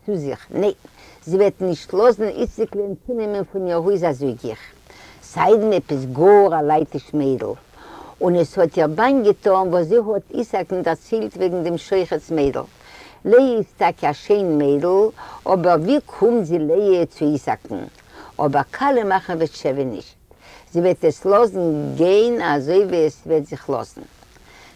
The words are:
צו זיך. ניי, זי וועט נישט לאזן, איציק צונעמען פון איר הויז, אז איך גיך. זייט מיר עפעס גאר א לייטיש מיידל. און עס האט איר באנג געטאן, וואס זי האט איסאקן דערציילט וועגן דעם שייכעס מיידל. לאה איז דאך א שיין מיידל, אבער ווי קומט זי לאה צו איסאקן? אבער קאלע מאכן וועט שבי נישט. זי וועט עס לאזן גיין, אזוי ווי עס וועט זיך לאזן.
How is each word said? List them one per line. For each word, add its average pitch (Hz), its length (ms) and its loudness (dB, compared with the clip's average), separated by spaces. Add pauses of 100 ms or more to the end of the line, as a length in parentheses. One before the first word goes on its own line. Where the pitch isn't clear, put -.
צו 208 100 -4
זיך. 143 360 -8
ניי, 196 220 -2 (520)
זי 170 120 -2
וועט 196 240 2
נישט 180 320 -6
לאזן, 214 340 2
איציק 220 480 -6 (320)
צונעמען 208 360 -6
פון 185 240 -8
איר 175 80 -2
הויז, 170 280 -2
אז 143 200 -2
איך 127 180 -6
גיך. 110 180 -10 (640)
זייט 190 360 2
מיר 202 260 0
עפעס 135 200 -6
גאר 170 540 4
א - 20 -2
לייטיש 151 520 -2
מיידל. 131 400 -2 (680)
און 180 140 2
עס 170 220 0
האט 170 200 0
איר 160 100 2
באנג 226 380 2
געטאן, 190 420 2
וואס 175 200 0
זי 190 100 0
האט 208 360 -2
איסאקן 190 480 -6
דערציילט 196 560 -4
וועגן 180 260 -2
דעם 170 140 -4
שייכעס 170 540 -4
מיידל. 139 300 -2 (640)
לאה 247 320 4
איז 214 80 -2 (140)
דאך 175 240 -2
א 151 100 0
שיין 190 440 0
מיידל, 165 520 2 (360)
אבער 175 340 2
ווי 233 260 0
קומט 226 400 0
זי 165 140 -2
לאה 175 460 2
צו - 200 -6
איסאקן? 135 500 -4 (640)
אבער 143 220 0 (100)
קאלע 269 320 0
מאכן 190 300 -2
וועט 160 200 -2
שבי 139 320 -4
נישט. 117 300 -12 (560)
זי 170 80 -2
וועט 175 260 0
עס 156 200 0
לאזן 180 720 0
גיין, 208 460 2
אזוי 160 440 0
ווי 170 200 0
עס - 200 -4
וועט 156 200 0
זיך - 240 -14
לאזן. 117 320 -8 (760)